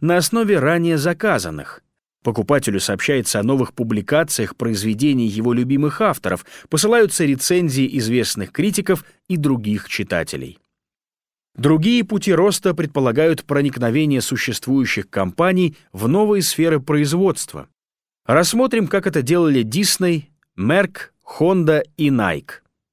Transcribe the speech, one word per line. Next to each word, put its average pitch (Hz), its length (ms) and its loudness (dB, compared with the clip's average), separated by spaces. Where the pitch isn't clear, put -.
на 170 160 2
основе 202 440 0
ранее 165 360 2
заказанных. 127 840 -4
Покупателю 113 560 0
сообщается 113 580 -2
о 104 60 0
новых 131 280 0
публикациях 117 840 -2
произведений 113 720 0
его 110 240 -2
любимых 139 480 0
авторов, 139 440 -2
посылаются 214 560 2
рецензии 139 760 0
известных 110 520 -2
критиков 190 540 -2
и 180 80 -2
других 117 520 -2
читателей. 78 720 -6
Другие 160 500 2
пути 202 280 -2
роста 180 420 2
предполагают 151 680 0
проникновение 139 760 0
существующих 123 880 -2
компаний 170 680 0
в 104 160 -2
новые 208 340 2
сферы 160 380 0
производства. 147 880 -2
Рассмотрим, 214 600 2
как 196 180 -2
это 151 160 0
делали 147 400 2
Disney, 170 640 0
Merck, 180 540 0
Honda 160 440 2
и 147 120 2
Nike. 98 420 0